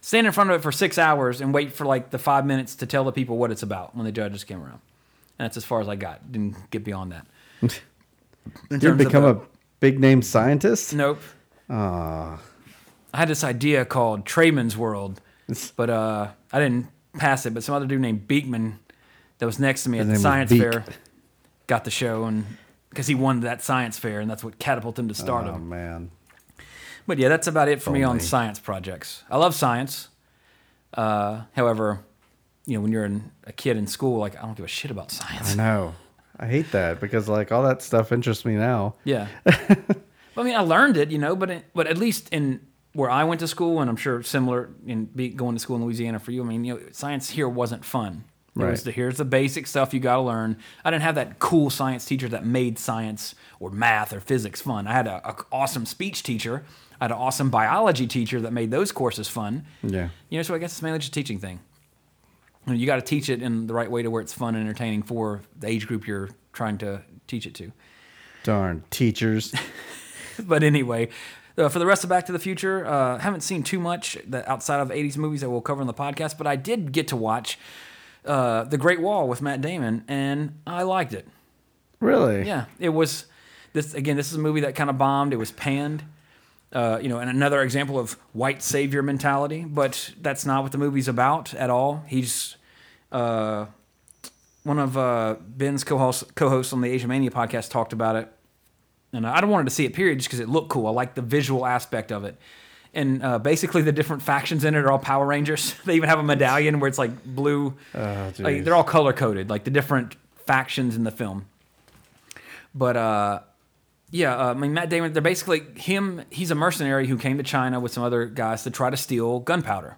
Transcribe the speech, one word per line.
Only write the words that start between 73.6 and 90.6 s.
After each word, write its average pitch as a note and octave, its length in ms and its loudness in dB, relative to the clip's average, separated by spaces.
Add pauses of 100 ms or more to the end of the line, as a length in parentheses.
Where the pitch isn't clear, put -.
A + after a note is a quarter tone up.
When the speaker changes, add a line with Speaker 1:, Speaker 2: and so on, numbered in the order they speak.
Speaker 1:
too F#3+ 160 -2
much F3 380 -4 (100)
that B2+ 220 -6
outside C#3+ 320 -2
of C3 100 -2
eighties C#3+ 260 -4
movies D3+ 220 -2
that C3+ 100 -4
we'll A#2+ 120 -2
cover C#3 180 -4
in C3+ 80 -2
the A#2+ 60 -4
podcast, C#3+ 440 -6
but D#3 80 -6
I C#3+ 120 0
did E3 340 -4
get D#3 160 0
to C#3 80 -4
watch, A2+ 420 -2 (680)
uh, B2 400 2
The C#3+ 120 -2
Great E3+ 220 4
Wall F3 300 0
with A#2+ 120 -4
Matt C#3 200 -4
Damon, C3+ 480 -2
and C#3+ 580 -4
I F3 160 -4
liked F#3 300 0
it. F#2+ 120 -12 (760)
Speaker 2:
Really? A2 440 4
Speaker 1:
Yeah, E3+ 200 -2 (140)
it F3 100 0
was. D#3 380 0 (440)
This D3+ 220 -4
again, C#3+ 240 0
this C#3+ 120 -2
is D#3+ 80 -8
a D#3 40 -2
movie D3+ 180 2
that C#3 160 -2
kinda C#3+ 160 0
bombed. C#3 400 2
It B2+ 60 0
was A2 160 -4
panned. D3 500 -4 (720)
Uh, A2+ 280 0
you C#3 60 -4
know, A#2+ 120 -2
and B2 100 -4
another C#3 320 4
example C3+ 360 0
of A#2 200 -4 (160)
white C3+ 280 -2
savior C#3 400 0
mentality, C#3+ 640 0
but C#3+ 480 -2 (100)
that's C#3 240 -4
not C3+ 180 2